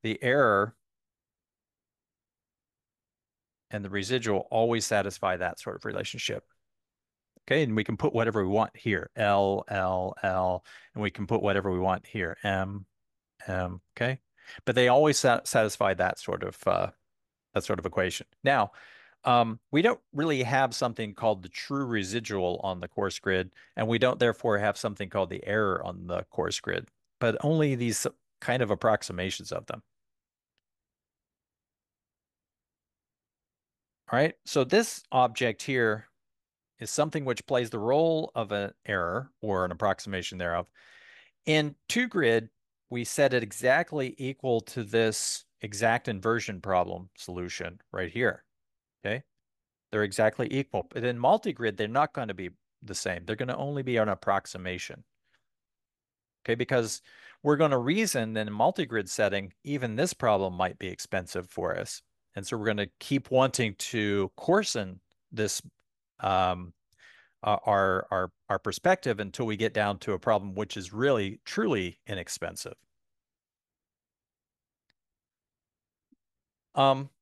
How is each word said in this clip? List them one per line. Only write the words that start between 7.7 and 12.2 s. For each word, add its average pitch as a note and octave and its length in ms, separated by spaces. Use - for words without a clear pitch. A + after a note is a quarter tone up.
we G#2+ 80
can A2 120
put - 180
whatever A2 280
we F#2 60
want G#2 260
here, G2 420
L, G2 520
L, F#2 540
L, F#2 420
and G#2 80
we G2+ 80
can G2+ 160
put A2+ 160
whatever G2 280
we F2+ 80
want F#2 280
here, F2 360